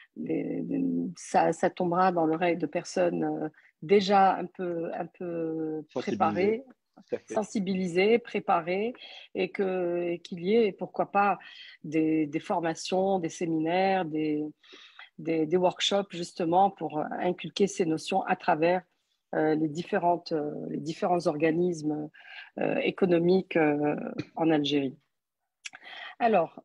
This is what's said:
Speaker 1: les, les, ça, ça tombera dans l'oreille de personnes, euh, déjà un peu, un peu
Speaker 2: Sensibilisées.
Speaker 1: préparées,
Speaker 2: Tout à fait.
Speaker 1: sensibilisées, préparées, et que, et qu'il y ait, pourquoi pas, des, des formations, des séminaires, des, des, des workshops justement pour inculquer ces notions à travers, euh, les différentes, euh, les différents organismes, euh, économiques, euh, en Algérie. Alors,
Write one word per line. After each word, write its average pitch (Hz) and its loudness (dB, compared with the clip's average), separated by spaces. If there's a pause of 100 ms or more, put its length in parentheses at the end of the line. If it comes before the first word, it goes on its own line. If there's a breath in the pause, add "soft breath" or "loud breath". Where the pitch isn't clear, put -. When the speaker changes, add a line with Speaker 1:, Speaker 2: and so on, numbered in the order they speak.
(160 loud breath)
Speaker 1:
les, 160 -4
les, - -2 (320)
ça, 170 2
ça 175 0
tombera 180 2
dans 165 2
l'oreille 165 0
de 160 -4
personnes, 175 -2
euh, 156 -4 (320 soft breath)
déjà 190 6
un 185 -6
peu, 170 -6
un 170 -6
peu 160 -6
Speaker 2:
Sensibilisées. 123 -4
Speaker 1:
préparées, 196 2 (460)
Speaker 2:
Tout 240 -4
à 226 -4
fait. - -14
Speaker 1:
sensibilisées, 196 2
préparées, 196 -2 (420 loud breath)
et 185 -2
que, 175 -2
et 170 -4
qu'il 170 -10
y 208 2
ait, 220 4
pourquoi 175 -6
pas, 202 2 (460 loud breath)
des, 156 2
des 147 -4
formations, 185 -2
des 165 -4
séminaires, 175 0
des, 151 -2 (760 loud breath)
des, 160 -2
des 160 2
workshops 180 2
justement 175 2
pour 156 -6 (200)
inculquer 180 0
ces 190 -2
notions 160 -2
à 185 0
travers, 175 2 (520)
euh, 156 2
les 156 0
différentes, 175 -2
euh, 147 -2 (180)
les 147 -4
différents 175 0
organismes, 156 0 (500 loud breath)
euh, - 0
économiques, 175 2
euh, 147 2 (400)
en 165 2
Algérie. 143 0 (1200 loud breath)
Alors, 208 2